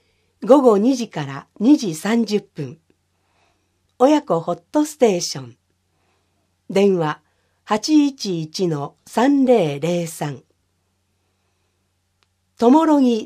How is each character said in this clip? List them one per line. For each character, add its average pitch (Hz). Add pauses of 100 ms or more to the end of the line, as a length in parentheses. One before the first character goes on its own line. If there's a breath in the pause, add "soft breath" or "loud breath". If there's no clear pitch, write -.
(440)
午 254
後 240
二 233
時 233
か 151
ら 135 (140)
二 277
時 180
三 220
十 202
分。 156 (1200)
親 294
子 170
ホ 165
ッ -
ト 302
ス 302
テ 214
ー 175
シ -
ョ 131
ン。 120 (1120)
電 196
話 151 (440)
八 294
一 202
一 160
の 147 (100)
三 269
零 175
零 170
三。 147 (2250)
と 233
も 311
ろ 302
ぎ 240